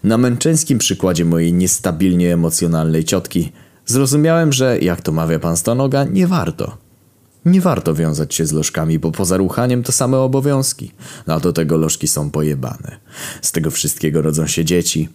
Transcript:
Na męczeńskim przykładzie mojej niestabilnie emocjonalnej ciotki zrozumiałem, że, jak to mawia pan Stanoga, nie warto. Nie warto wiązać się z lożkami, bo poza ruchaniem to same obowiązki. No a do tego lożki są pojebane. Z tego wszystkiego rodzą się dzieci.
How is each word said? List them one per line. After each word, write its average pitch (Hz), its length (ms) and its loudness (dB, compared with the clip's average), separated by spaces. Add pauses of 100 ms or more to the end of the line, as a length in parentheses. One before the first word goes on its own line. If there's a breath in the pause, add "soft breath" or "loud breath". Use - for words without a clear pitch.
Na 110 140 4
męczeńskim 127 600 2
przykładzie 87 480 0
mojej 85 280 2
niestabilnie 87 800 2
emocjonalnej 82 680 0
ciotki - 480 -2 (340 loud breath)
zrozumiałem, 147 680 2
że, 127 260 2
jak 87 220 0
to 80 100 -2
mawia 80 280 0
pan 82 180 -2
Stanoga, 135 460 0
nie 180 240 2
warto. - 500 -4 (680)
Nie 180 160 6
warto 151 320 0
wiązać 78 400 -2
się 80 120 0
z 76 60 -2
lożkami, 80 480 0
bo 82 120 -2
poza 92 260 0
ruchaniem 120 460 0
to - 80 -4
same 131 260 0
obowiązki. 135 760 0 (360 loud breath)
No 80 60 0
a 80 60 0
do 85 140 0
tego 82 240 0
lożki 80 300 0
są 73 220 -2
pojebane. 71 680 -4 (420 loud breath)
Z - 100 -4
tego 78 200 -2
wszystkiego 76 500 -2
rodzą 78 260 0
się 82 180 -2
dzieci. 82 500 0